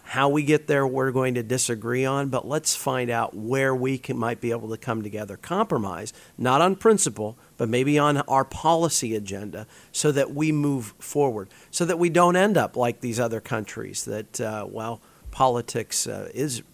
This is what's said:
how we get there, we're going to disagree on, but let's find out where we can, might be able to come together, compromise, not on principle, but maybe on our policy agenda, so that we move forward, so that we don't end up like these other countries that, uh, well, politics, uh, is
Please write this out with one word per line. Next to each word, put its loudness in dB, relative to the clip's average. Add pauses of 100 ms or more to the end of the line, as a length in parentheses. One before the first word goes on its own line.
how 2
we 2
get 2
there, 4
we're 0
going 0
to -2
disagree -2
on, 0
but -4
let's -2
find -2
out -2
where 0
we 0
can, -6
might -2
be -2
able -6
to -6
come -4
together, -8
compromise, -2 (240)
not 4
on 4
principle, 2 (220)
but -2
maybe 2
on 4
our 2
policy 0
agenda, -8 (260)
so 2
that 0
we 2
move 0
forward, 0 (240)
so -2
that 0
we 2
don't 6
end 4
up 0
like 0
these -4
other -2
countries -6
that, -8
uh, -6
well, -8 (320)
politics, 0
uh, -8
is -4 (120)